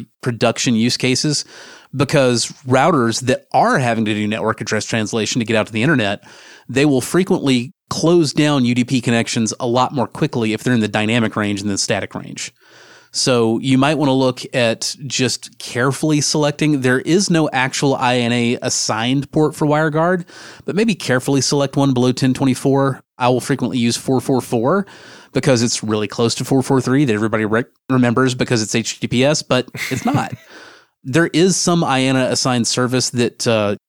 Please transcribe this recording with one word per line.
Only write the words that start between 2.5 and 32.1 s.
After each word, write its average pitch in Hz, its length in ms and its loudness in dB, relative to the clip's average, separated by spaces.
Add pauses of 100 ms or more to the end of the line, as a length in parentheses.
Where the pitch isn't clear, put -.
routers 131 540 2
that 127 320 -2
are 196 260 4
having 117 240 0
to 107 100 0
do 104 140 -2
network 107 320 -2
address 107 240 -4
translation 110 560 -2
to 113 60 -2
get 113 100 0
out 107 120 2
to 110 60 -12
the 110 80 0
internet, 113 460 0 (400)
they 131 180 2
will 135 140 4
frequently 131 720 0 (180)
close 165 440 2
down 147 320 2
U 120 100 2
D 123 80 2
P 131 160 0
connections 117 640 0
a 131 40 -4
lot 123 280 0
more 120 140 -2
quickly 117 440 -2
if 107 120 -4
they're 127 100 2
in 117 80 4
the 107 80 0
dynamic 107 480 0
range 104 240 -2
than 101 80 -4
the 98 80 -2
static 101 360 -4
range. 92 400 -12 (600)
So 117 460 0
you 131 180 2
might 143 180 2
wanna 135 180 0
look 131 280 0 (120)
at 117 420 -2 (120)
just - 520 -4
carefully 139 600 -2
selecting. 147 640 0
There 127 180 2
is 185 300 0
no 160 220 2
actual 131 440 0
I 123 220 0
N 120 160 0
A 120 280 0
assigned 123 720 -2
port 151 240 0
for 160 100 -2
WireGuard, 160 600 0 (380)
but 147 100 -6
maybe 220 180 2
carefully 131 480 0
select 139 360 -2
one 139 160 4
below 123 180 4
ten 131 220 0
twenty-four. 135 680 0 (160)
I 123 120 2
will 123 120 2
frequently 127 380 -2
use 117 160 2
four 131 240 -2
four 123 220 0
four 139 440 0 (460)
because 127 320 2
it's - 200 -2
really 107 240 -2
close 117 280 0
to 131 100 -6
four 135 160 2
four 131 200 2
three 131 240 2
that 117 80 0
everybody 107 320 0
rec-, 110 200 0 (240)
remembers 127 460 2
because 127 260 0
it's 107 140 -4
H 113 200 -4
T - 40 -20
T 117 80 -4
P 120 160 0
S, 151 180 2
but - 280 -2 (200)
it's 131 160 -6
not. - 340 -2
<laughs> - 40 -20 (680)
There 156 180 2
is 170 280 2
some 170 280 0
iana 131 480 0